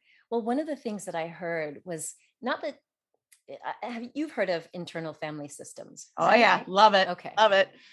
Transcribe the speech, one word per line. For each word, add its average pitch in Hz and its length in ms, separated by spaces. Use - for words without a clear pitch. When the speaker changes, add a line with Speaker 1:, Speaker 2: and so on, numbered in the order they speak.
Speaker 1:
Well, 233 120
one 240 180
of 311 80
the 302 80
things 214 300
that 175 100
I 165 120
heard 165 560
was 165 320
not 285 200
that, 294 160
eh, 139 60
I, 208 40
have, 233 160
you've 302 180
heard 196 180
of 165 240
internal 165 400
family 151 360
systems, - 680
Speaker 2:
Oh, 165 100
Speaker 1:
right? 214 120
Speaker 2:
yeah. 190 280
Love 202 260
it. 190 160
Speaker 1:
Okay. 180 280
Speaker 2:
Love 214 140
it. 196 180